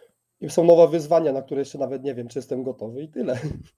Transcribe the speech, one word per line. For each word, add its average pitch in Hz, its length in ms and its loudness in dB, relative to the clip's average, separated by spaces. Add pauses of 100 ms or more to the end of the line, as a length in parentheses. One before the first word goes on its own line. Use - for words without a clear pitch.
(420)
I - 80 -10
są 170 140 0
nowe 170 240 8
wyzwania, 160 440 0
na 135 100 -4
które 139 200 -6
jeszcze 135 160 -10
nawet 131 260 -6
nie 135 120 -6
wiem, 120 120 -10
czy 127 120 -8
jestem 131 240 -8
gotowy 120 400 -10
i 160 60 -16
tyle. 127 300 -6 (380)